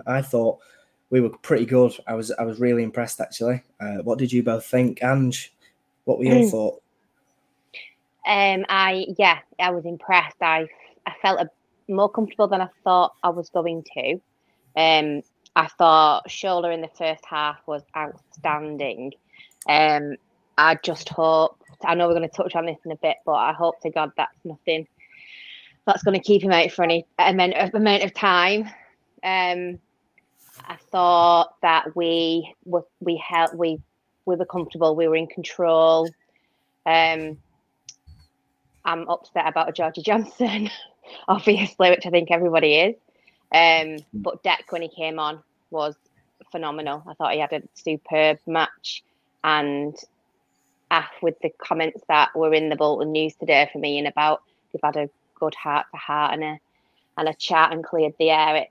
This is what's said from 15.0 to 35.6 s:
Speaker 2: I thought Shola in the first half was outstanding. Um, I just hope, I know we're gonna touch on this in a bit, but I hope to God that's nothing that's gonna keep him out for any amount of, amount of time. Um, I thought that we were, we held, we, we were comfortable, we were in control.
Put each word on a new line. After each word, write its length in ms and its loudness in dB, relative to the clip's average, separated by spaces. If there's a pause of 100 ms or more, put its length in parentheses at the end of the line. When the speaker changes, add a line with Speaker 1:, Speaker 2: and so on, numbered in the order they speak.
Speaker 2:
I 100 2 (120)
thought 500 4
Shola 460 -4
in 80 -6
the 160 -12
first 280 -6
half 400 -6
was 160 -10 (140)
outstanding. 1200 -8 (540)
Um, 500 2 (400)
I 260 6
just 260 -8
hope, 480 2 (280)
I 100 0
know 120 2
we're 80 2
gonna 120 -2
touch 280 -6
on 100 -2
this 180 -8
in 80 -12
a 60 -10
bit, 280 -2
but 100 0
I 180 0
hope 280 -2
to 80 -6
God 280 -4
that's 260 -6
nothing 440 -6 (960)
that's 180 0
gonna 160 2
keep 240 4
him 80 2
out 200 4
for 120 -2
any 220 0 (140)
amount 340 4
of, 200 -2
amount 300 2
of 100 -6
time. 500 2 (600)
Um, 560 -4 (880)
I 80 -16 (160)
thought 680 6
that 340 2
we 580 -2 (120)
were, 180 -2 (160)
we 180 -4
held, 400 -2
we, 220 -2 (460)
we 100 0
were 100 -4
comfortable, 500 -2
we 120 2
were 80 2
in 120 -2
control. 840 2 (760)